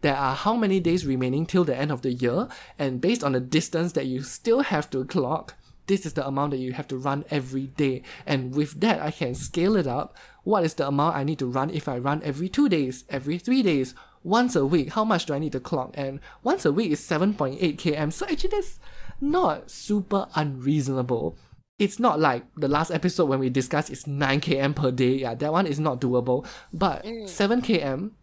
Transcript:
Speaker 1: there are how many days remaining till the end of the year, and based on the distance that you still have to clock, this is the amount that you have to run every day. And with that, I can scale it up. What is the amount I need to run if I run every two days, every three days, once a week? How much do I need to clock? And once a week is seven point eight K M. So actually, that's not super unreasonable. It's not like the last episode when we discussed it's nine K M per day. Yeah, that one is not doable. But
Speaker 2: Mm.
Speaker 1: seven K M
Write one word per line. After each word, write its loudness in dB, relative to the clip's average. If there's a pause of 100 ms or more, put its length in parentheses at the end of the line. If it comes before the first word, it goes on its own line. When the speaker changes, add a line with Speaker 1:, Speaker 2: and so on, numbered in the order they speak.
Speaker 1:
there 2
are 0
how 2
many 2
days 2
remaining 0
till 2
the 2
end -2
of -4
the -2
year, 0 (300)
and -2
based 2
on 2
the 2
distance -2
that 0
you -4
still 0
have -2
to -2
clock, -4 (320)
this 0
is -6
the -2
amount 0
that -2
you -4
have -8
to -6
run -2
every -4
day. 0 (240)
And -2
with -2
that, 2
I -2
can -4
scale 0
it 0
up. -4 (280)
What 2
is 0
the 0
amount 2
I 0
need -2
to -2
run 0
if -4
I -4
run 0
every -4
two 4
days, 0
every -2
three 2
days, 2 (260)
once 2
a 4
week? 2
How 0
much 0
do -4
I -2
need -4
to -4
clock? -4
And -6 (240)
once 0
a 4
week 2
is 0
seven 2
point -2
eight 0
K 0
M. 0
So -4
actually, 2
that's -2 (420)
not 0
super 0
unreasonable. 0 (420)
It's 0
not 4
like 2 (140)
the 0
last 2
episode 2
when 2
we 2
discussed 0
it's -10
nine 0
K 0
M 2
per 2
day. 4
Yeah, -4
that -2
one 2
is -2
not 0
doable. 2 (280)
But 0
Speaker 2:
Mm. -10
Speaker 1:
seven 2
K 2
M -4 (120)